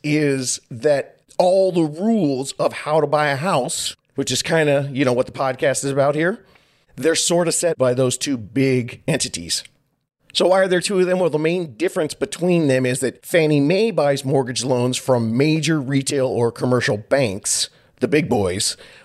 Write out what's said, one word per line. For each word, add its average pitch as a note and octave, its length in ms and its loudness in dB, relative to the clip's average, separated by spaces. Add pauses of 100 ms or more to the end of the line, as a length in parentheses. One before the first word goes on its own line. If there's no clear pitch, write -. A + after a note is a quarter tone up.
is D3 560 0 (100)
that C3+ 480 -2 (180)
all F#3 360 4
the E3+ 100 2
rules D#3 680 0
of - 200 -2
how D3+ 280 0
to D3 80 4
buy D3 220 2
a C#3 40 0
house, D3+ 640 -2 (180)
which C3+ 160 -4
is C3 140 -2
kinda, D3 480 2
you C3+ 120 0
know, B2+ 80 2
what B2+ 140 0
the - 60 -14
podcast C3 520 -2
is C#3 60 -2
about C#3 240 2
here, E3+ 300 -2 (500)
they're D#3 220 0
sorta F3 340 0
set D#3+ 260 0
by B2+ 180 2
those B2+ 220 0
two C#3+ 200 -4
big B2+ 720 -2
entities. - 560 -4 (680)
So - 140 2
why F#3 140 4
are F#3+ 80 2
there F3+ 120 2
two F#3+ 200 0
of F#3 60 2
them? F3+ 120 0
Well, F3+ 100 0
the C#3+ 80 0
main D#3+ 380 -2
difference D#3+ 400 -4
between E3 540 0
them C3 180 2
is B2 140 -2
that - 260 -4
Fannie D3+ 320 2
Mae F#3+ 320 2
buys C#3+ 340 0
mortgage C3 380 -2
loans B2+ 340 0
from A#2 400 0
major D#3 440 2
retail C3+ 480 0
or A2+ 240 0
commercial B2 440 0
banks, G#2+ 760 -2 (280)
the B2+ 80 0
big D3 220 2
boys, G2 480 -2 (280)